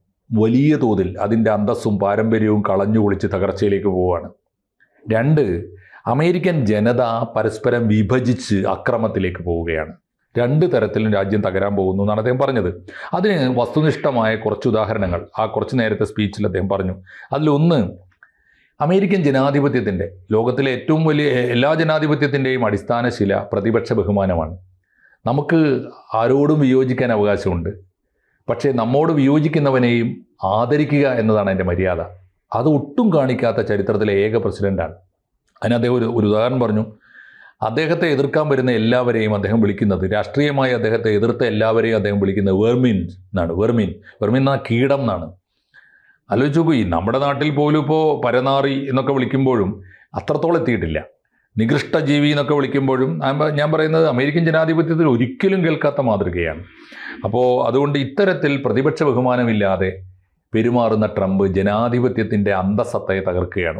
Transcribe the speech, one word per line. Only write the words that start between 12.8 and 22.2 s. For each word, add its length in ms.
അതിന് 180
വസ്തുനിഷ്ഠമായ 760
കുറച്ച് 360
ഉദാഹരണങ്ങൾ 480
ആ 160
കുറച്ച് 280
നേരത്തെ 280
സ്പീച്ചിൽ 360
അദ്ദേഹം 280
പറഞ്ഞു. 200
അതിലൊന്ന്, 440
അമേരിക്കൻ 420
ജനാധിപത്യത്തിൻ്റെ, 800
ലോകത്തിലെ 420
ഏറ്റവും 320
വലിയ, 180
എ-, 180
എല്ലാ 160
ജനാധിപത്യത്തിൻ്റെയും 880